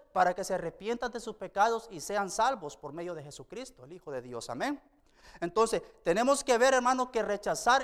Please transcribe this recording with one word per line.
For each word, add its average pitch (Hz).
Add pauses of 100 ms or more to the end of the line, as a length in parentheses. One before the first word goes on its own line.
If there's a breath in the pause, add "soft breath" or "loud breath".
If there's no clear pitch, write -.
(120)
para 185
que 190
se 190
arrepientan 196
de 233
sus 220
pecados 214
y 170
sean 202
salvos 220
por 143
medio 175
de 156
Jesucristo, 143
el 143
Hijo 175
de 127
Dios. 123
Amén. 220 (580 loud breath)
Entonces, 214 (220 loud breath)
tenemos 240
que 247
ver, 254
hermano, 254
que 220
rechazar 208